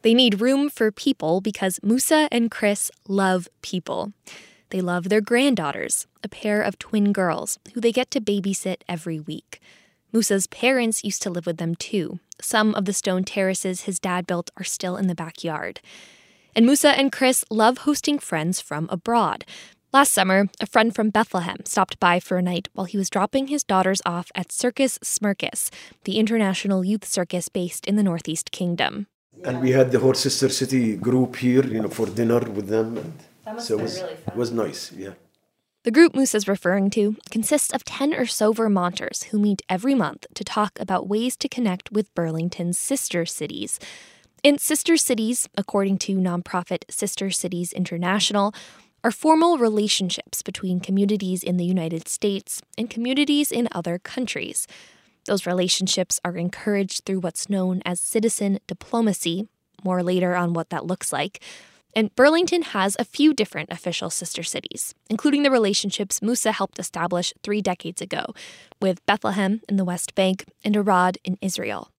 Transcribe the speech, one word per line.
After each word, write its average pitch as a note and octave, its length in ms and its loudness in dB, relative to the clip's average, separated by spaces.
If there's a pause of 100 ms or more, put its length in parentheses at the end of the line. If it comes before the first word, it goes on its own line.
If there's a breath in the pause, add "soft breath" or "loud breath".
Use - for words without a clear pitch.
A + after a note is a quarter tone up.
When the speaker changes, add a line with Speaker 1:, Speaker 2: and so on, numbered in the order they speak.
Speaker 1:
They A3+ 100 6
need A3+ 300 4
room C#4 260 4
for A3 240 0
people F#3 480 0
because G3 420 -2
Musa C4 480 2
and A#3 200 0
Chris - 400 -2 (160)
love F#3+ 420 0 (140)
people. F#3 500 -6 (580 loud breath)
They F#3 120 -4
love F3 260 -2
their G#3 140 4
granddaughters, A#3+ 840 0 (160)
a G3+ 60 -10
pair G#3 320 -2
of - 180 -2
twin G3+ 360 2
girls - 440 -2 (140)
who A#3+ 80 -6
they A#3 100 4
get B3+ 200 -2
to C4+ 100 0
babysit G3 680 -2
every E3 320 -6
week. - 440 -12 (500 soft breath)
Musa's G3+ 340 2
parents A#3+ 560 0
used - 200 -4
to G3 80 -4
live E3+ 160 -6
with E3+ 100 -4
them E3 180 -2
too. F3+ 460 -4 (180)
Some G#3+ 360 2
of G3 100 0
the G3 80 -2
stone F#3 320 0
terraces F#3+ 580 -2
his F#3+ 160 -6
dad F3+ 280 -4
built F3 320 -4
are F#3 60 -10
still - 340 -4
in G3 80 0
the F3+ 80 0
backyard. E3 680 -8 (760 loud breath)
And A3+ 120 6
Musa C#4+ 240 6
and C#4 200 2
Chris - 380 2
love A3+ 300 4
hosting D4 400 0
friends E3 420 -2
from D3+ 300 -6
abroad. G3+ 560 0 (440 loud breath)
Last C#4 220 6
summer, F#3+ 380 4 (100)
a G#3+ 60 -4
friend A#3 280 4
from A3 140 2
Bethlehem G3 560 -2
stopped - 340 0
by F3+ 220 4
for - 160 -2
a F3+ 60 0
night F3+ 320 -2
while F#3+ 100 -4
he G3 140 -4
was F#3+ 100 -2
dropping A#3+ 380 0
his C#4+ 180 -2
daughters F#3+ 400 2
off F3 300 -4
at - 180 -6
Circus B3 460 0
Smirkus, - 720 -2 (340 loud breath)
the G3+ 140 -2
international G3+ 680 2
youth G3+ 220 0
circus F3+ 420 -2
based - 380 -4
in G#3 100 2
the G#3+ 60 4
Northeast E3 500 -2
Kingdom. F3 540 -2 (360)
Speaker 2:
And B2+ 200 -2
we B2+ 80 4
had B2+ 220 6
the A#2+ 80 6
whole C3 120 6
Sister C3 380 0
City B2 460 2
group B2 400 2
here, B2+ 280 4
you A2 160 -2
know, G#2 80 -2
for A2+ 160 -2
dinner A#2 360 2
with G#2 280 -6
them. A2 300 0
And E3 140 -10 (320)
Speaker 1:
That G#3+ 100 -10
must A#3 140 -10
Speaker 2:
so G#2+ 100 0
Speaker 1:
have - 80 -2
Speaker 2:
it - 80 -6
Speaker 1:
been - 0 -
Speaker 2:
was, F#3 80 -8
Speaker 1:
really - 140 -10
fun. - 200 -10
Speaker 2:
was A#2+ 140 -2
nice, G#2+ 420 -4
yeah. F#2+ 220 -12 (680)
Speaker 1:
The A#3 80 0
group D#4+ 220 8
Musa's A3 340 0
referring G3 420 2
to G#3+ 260 0 (140)
consists B3+ 420 0
of - 120 -4
ten C#4+ 280 -2
or A#3+ 140 0
so A3 260 2
Vermonters G3 800 0
who G#3+ 80 0
meet G#3 320 2
every A3 240 2
month F3+ 400 -2
to G3+ 100 -10
talk - 340 -4
about F#3+ 300 -2
ways A3+ 280 0
to C#4 120 -6
connect G3+ 420 -2
with G#3 240 -2
Burlington's E3+ 640 -2
sister - 460 -2
cities. - 540 -8 (680 loud breath)
And C#4+ 160 6
sister D#4 380 2
cities, A3+ 580 0
according G3 420 0
to F#3+ 180 -2
nonprofit F3+ 760 -2
Sister G3 400 -4
Cities F3 420 -4
International, G3 800 0 (520 loud breath)
are A3+ 80 2
formal D#4+ 440 4
relationships G#3+ 840 -2
between F#3 380 -4
communities G3 640 0
in F3+ 120 0
the F3 80 0
United E3+ 440 -2
States - 520 -4 (160)
and A3 140 -6
communities C#4+ 600 0
in A#3 180 0
other F3 300 -4
countries. - 640 -6 (600 loud breath)
Those F#3+ 200 0
relationships F#3 760 0
are F3+ 120 -4
encouraged F#3+ 680 -2
through F#3+ 160 -2
what's - 280 -6
known F#3 380 0
as F3+ 140 -4
citizen G#3 640 0
diplomacy, G3+ 840 -2 (360)
more F3+ 180 0
later F3+ 320 2
on F3 180 0
what E3 180 -4
that D#3+ 160 -6
looks - 260 -4
like. D3 280 -4 (540 loud breath)
And A3 200 0
Burlington E4 480 6
has G3 360 -2
a A#3 60 -2
few D4+ 280 4
different G3 400 -4
official F3 380 -6
sister - 320 -8
cities, - 520 -8 (140)
including C#4+ 340 2
the C#4 80 6
relationships G3+ 720 0
Musa A3 300 0
helped - 260 -6
establish F3 540 -4 (100)
three G#3 200 -2
decades F3+ 400 -4
ago - 320 -6 (460 loud breath)
with F#3 260 0
Bethlehem G3+ 640 0
in G3+ 80 0
the F#3+ 80 2
West F3+ 300 -6
Bank F#3+ 300 2 (180)
and G#3+ 140 0
Arad F#3 480 4
in F3+ 160 -4
Israel. F3+ 580 -6